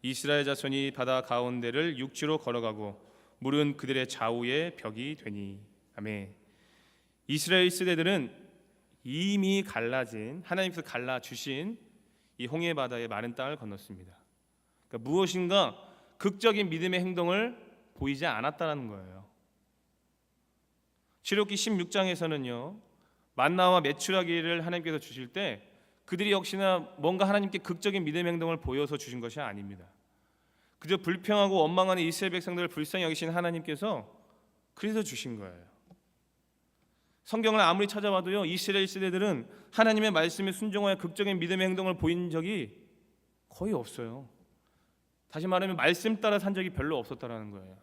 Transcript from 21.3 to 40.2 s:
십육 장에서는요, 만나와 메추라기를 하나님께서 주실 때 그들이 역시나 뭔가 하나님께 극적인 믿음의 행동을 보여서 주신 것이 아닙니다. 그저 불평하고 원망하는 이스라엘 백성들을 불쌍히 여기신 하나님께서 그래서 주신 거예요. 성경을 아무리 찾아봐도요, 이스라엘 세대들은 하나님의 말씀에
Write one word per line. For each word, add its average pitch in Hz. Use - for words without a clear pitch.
십육 185
장에서는요, 160
만나와 180
메추라기를 170
하나님께서 165
주실 127
때 156
그들이 196
역시나 190
뭔가 185
하나님께 202
극적인 190
믿음의 170
행동을 165
보여서 143
주신 123
것이 117
아닙니다. 101
그저 175
불평하고 190
원망하는 180
이스라엘 165
백성들을 175
불쌍히 165
여기신 160
하나님께서 165
그래서 214
주신 123
거예요. 90
성경을 220
아무리 190
찾아봐도요, 196
이스라엘 190
세대들은 190
하나님의 220
말씀에 170